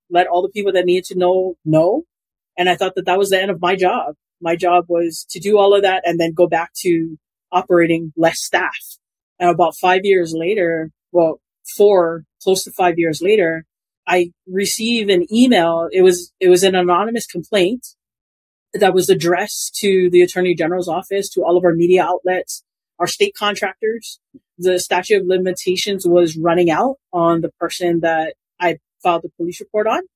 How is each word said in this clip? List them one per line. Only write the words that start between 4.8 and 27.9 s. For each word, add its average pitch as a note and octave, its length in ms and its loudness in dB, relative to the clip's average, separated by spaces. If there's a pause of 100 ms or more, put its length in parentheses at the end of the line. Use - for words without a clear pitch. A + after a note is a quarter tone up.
was E3+ 420 -2
to F#3 100 -12
do G3+ 180 0
all G3+ 160 6
of G3+ 80 4
that F#3+ 220 0
and E3+ 140 -2
then E3 140 -2
go F3 140 4
back E3 320 -2
to E3 380 -2 (340)
operating E3+ 680 0
less E3 240 0
staff. F3 380 -4 (600)
And F3 120 2
about E3 260 2
five F#3 280 2
years F3+ 320 0
later, E3 540 -2 (220)
well, E3+ 280 2 (360)
four, F3 480 2 (180)
close F#3+ 220 0
to G3 60 -16
five F3 280 0
years E3 240 -2
later, E3+ 420 0 (420)
I F3 260 0 (140)
receive G3+ 640 -2
an F3 220 2
email. E3+ 600 2
It F#3 100 2
was, F3+ 380 2
it F#3 80 4
was F3+ 140 6
an F#3+ 120 4
anonymous F#3 520 0
complaint F#3+ 600 -2 (880)
that F#3 200 2
was F3+ 140 0
addressed F3+ 720 -2
to F#3+ 300 2
the F3 120 6
Attorney F3+ 320 0
General's E3+ 340 -4
office, G3 420 -6
to F#3 120 -4
all F3 140 2
of F3+ 80 2
our E3+ 100 4
media F3 300 2
outlets, - 580 -4 (360)
our F3 80 -2
state G3+ 280 -2
contractors. G#3+ 840 -6 (380)
The F3+ 200 0
statute F#3+ 440 0
of F3+ 40 -6
limitations F#3 800 -2
was E3+ 300 4
running E3+ 340 2
out A3+ 260 -2 (160)
on E3+ 280 0
the E3 100 -4 (100)
person E3+ 400 -2